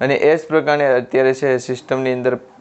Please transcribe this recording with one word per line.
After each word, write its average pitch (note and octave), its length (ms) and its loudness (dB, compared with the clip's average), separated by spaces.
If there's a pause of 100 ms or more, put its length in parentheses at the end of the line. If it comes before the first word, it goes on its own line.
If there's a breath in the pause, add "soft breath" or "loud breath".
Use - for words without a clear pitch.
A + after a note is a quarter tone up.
અને C3+ 140 0
એ D#3 200 4
જ D#3 120 -6
પ્રકારે D3 380 0
અત્યારે C3 480 2
છે C3 240 0
સિસ્ટમની C3 560 -4
અંદર, B2 260 -2 (220)